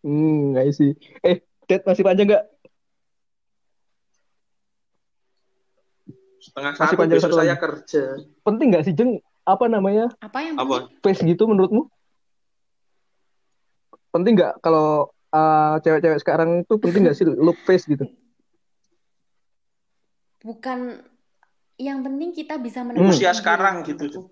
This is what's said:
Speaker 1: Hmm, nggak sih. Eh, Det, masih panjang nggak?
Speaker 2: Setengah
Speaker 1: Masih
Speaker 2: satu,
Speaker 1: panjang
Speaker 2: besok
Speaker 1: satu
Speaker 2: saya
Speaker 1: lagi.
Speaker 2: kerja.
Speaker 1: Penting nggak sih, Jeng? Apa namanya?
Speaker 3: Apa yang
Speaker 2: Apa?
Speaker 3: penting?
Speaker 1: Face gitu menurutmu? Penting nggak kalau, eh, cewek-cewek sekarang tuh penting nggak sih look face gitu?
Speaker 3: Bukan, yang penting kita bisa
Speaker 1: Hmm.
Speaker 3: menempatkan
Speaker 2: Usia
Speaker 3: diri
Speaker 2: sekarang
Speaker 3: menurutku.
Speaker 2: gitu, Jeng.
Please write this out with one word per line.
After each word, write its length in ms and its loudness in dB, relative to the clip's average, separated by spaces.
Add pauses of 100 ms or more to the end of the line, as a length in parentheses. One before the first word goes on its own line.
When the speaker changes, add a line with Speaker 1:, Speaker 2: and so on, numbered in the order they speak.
Speaker 1:
Hmm, 380 -2 (120)
nggak 220 0
sih. 200 2 (280)
Eh, 160 2 (260)
Det, 200 -2
masih 180 0
panjang 260 4
nggak? 180 2 (4000)
Speaker 2:
Setengah 320 -10
Speaker 1:
Masih 100 -4
Speaker 2:
satu, 160 0
Speaker 1:
panjang 200 2
Speaker 2:
besok 80 0
Speaker 1:
satu 120 2
Speaker 2:
saya 120 2
Speaker 1:
lagi. 120 -4
Speaker 2:
kerja. 400 -4 (400)
Speaker 1:
Penting 260 0
nggak 140 4
sih, 120 -2
Jeng? 160 2 (320)
Apa 240 0
namanya? 400 0 (120)
Speaker 3:
Apa 220 -12
yang 160 -8
Speaker 2:
Apa? 300 -4
Speaker 3:
penting? 160 -20
Speaker 1:
Face 200 0
gitu 220 0
menurutmu? 380 2 (2250)
Penting 240 0
nggak 260 2
kalau, 280 2 (400)
eh, 520 2
cewek-cewek 400 2
sekarang 300 0 (120)
tuh 160 -2
penting 240 0
nggak 120 4
sih 120 0
look 380 2
face 200 2
gitu? 200 -4 (2250)
Speaker 3:
Bukan, 600 -12 (760)
yang 240 -10
penting 300 -8
kita 260 -12
bisa 220 -12
Speaker 1:
Hmm. 140 -10
Speaker 3:
menempatkan 180 4
Speaker 2:
Usia 160 2
Speaker 3:
diri 140 0
Speaker 2:
sekarang 400 0
Speaker 3:
menurutku. 100 -10
Speaker 2:
gitu, 160 -8
Jeng. 260 -14